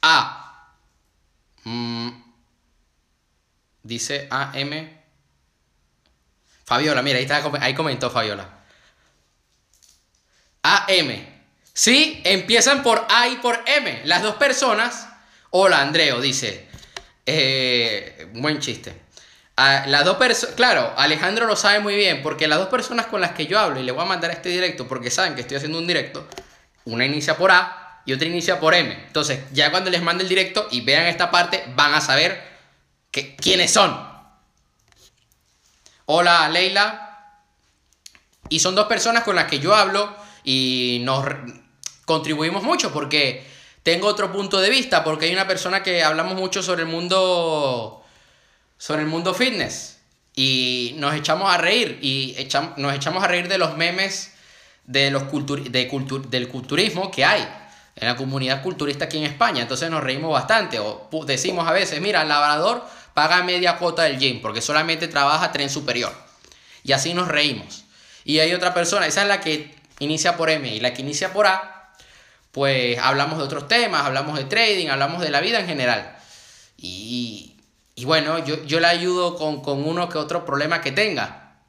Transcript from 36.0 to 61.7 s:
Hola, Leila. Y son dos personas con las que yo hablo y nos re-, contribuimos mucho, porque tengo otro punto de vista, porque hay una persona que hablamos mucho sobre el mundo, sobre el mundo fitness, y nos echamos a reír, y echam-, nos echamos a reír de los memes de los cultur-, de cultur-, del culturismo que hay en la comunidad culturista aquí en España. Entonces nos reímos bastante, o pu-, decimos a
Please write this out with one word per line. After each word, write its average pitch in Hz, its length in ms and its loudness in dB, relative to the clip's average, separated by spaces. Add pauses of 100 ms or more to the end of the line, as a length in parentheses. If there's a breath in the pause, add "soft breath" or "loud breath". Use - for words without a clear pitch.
Hola, 170 460 6
Leila. 196 880 -2 (1120)
Y 156 100 0
son 185 140 2
dos 208 120 4
personas 233 380 2
con 202 100 0
las 160 120 2
que 143 140 -2
yo 175 140 4
hablo 208 400 2 (280 loud breath)
y 127 600 0
nos 135 200 0
re-, 135 380 -10 (420)
contribuimos 160 580 -2
mucho, 320 300 0
porque 139 600 -2 (280 loud breath)
tengo 175 260 2
otro 196 240 0
punto 196 280 0
de 196 100 4
vista, 208 340 2
porque 156 220 -2
hay 170 60 0
una 190 140 0
persona 190 360 -2
que 180 200 0
hablamos 165 340 0
mucho 190 260 -4
sobre 175 220 -2
el 160 40 -6
mundo, 165 1120 0 (760 soft breath)
sobre 156 240 -4
el 151 60 -2
mundo 175 260 -2
fitness, 208 640 -2 (340)
y 127 600 0
nos 147 180 -2
echamos 160 380 0
a 175 60 4
reír, 180 420 0
y 135 360 -4
echam-, 143 420 -4
nos 139 160 -2
echamos 165 280 -2
a 202 40 0
reír 175 200 0
de 190 120 0
los 156 180 0
memes 185 560 -4 (520 soft breath)
de 139 260 2
los 139 140 0
cultur-, 139 460 -6
de 123 160 0
cultur-, 135 420 -6
del 123 200 -4
culturismo 180 600 -4
que 135 160 2
hay 180 200 2 (500 loud breath)
en - 120 -4
la 123 80 0
comunidad 135 460 -2
culturista 147 420 -4
aquí 156 140 -6
en 151 60 -4
España. 147 360 0
Entonces 123 300 -4
nos 156 120 -2
reímos 139 300 -2
bastante, 196 460 2
o 104 320 -6
pu-, 156 160 -6
decimos 165 420 -2
a 165 40 2